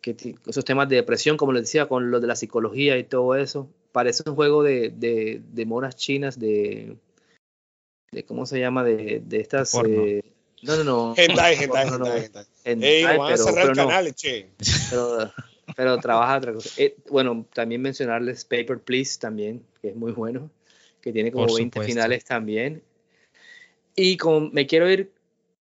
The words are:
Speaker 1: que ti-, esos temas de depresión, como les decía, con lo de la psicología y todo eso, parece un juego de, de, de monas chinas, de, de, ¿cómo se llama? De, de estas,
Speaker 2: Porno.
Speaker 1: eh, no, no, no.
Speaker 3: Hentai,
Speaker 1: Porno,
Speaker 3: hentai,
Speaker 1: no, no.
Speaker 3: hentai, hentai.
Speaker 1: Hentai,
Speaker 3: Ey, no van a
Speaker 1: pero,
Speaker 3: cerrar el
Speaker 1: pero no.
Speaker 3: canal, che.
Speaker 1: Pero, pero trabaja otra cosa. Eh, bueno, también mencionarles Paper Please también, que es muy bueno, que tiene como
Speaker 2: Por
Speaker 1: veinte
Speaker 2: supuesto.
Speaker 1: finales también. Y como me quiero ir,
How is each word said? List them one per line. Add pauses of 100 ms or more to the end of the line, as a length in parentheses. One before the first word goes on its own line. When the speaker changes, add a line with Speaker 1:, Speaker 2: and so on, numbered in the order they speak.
Speaker 1:
que
ti-, (120)
esos
temas
de
depresión,
como
les
decía,
con
lo
de
la
psicología
y
todo
eso, (220)
parece
un
juego
de,
de, (120)
de
monas
chinas,
de, (1160)
de,
¿cómo
se
llama?
De,
de
estas,
Speaker 2:
Porno.
Speaker 1:
eh, (400)
no,
no,
no.
Speaker 3:
Hentai, (120)
Speaker 1:
Porno,
Speaker 3:
hentai,
Speaker 1:
no,
no.
Speaker 3:
hentai,
hentai. (200)
Speaker 1:
Hentai,
Speaker 3:
Ey,
no
van
a
Speaker 1:
pero,
Speaker 3:
cerrar
el
Speaker 1:
pero
no.
Speaker 3:
canal,
che. (400)
Speaker 1:
Pero, (440)
pero
trabaja
otra
cosa.
Eh, (140)
bueno,
también
mencionarles
Paper
Please
también, (160)
que
es
muy
bueno, (580)
que
tiene
como
Speaker 2:
Por
Speaker 1:
veinte
Speaker 2:
supuesto.
Speaker 1:
finales
también. (1120)
Y
como
me
quiero
ir, (640)